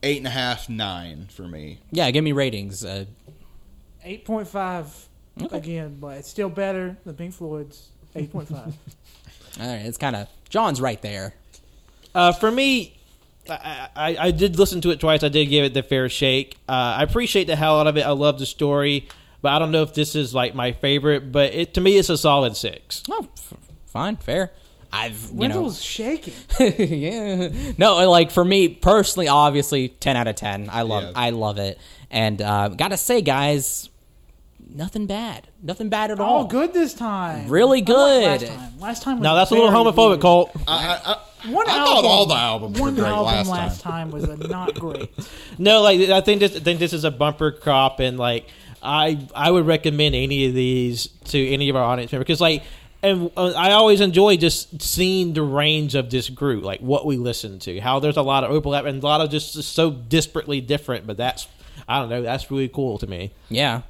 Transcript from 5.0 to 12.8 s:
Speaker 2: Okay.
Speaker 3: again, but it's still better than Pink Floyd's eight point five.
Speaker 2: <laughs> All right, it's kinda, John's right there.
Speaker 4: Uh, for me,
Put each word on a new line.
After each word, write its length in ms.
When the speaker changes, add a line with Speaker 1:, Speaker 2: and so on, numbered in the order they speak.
Speaker 2:
Okay. 160
Speaker 3:
again, 440
but 180
it's 100
still 200
better 560
than 100
Pink 200
Floyd's 560
eight 160
point 160
five. 260
Speaker 2:
<laughs> 420
All 80
right, 180
it's 120
kinda, 280
John's 320
right 220
there. 320
Speaker 4:
Uh, 180
for 180
me, 480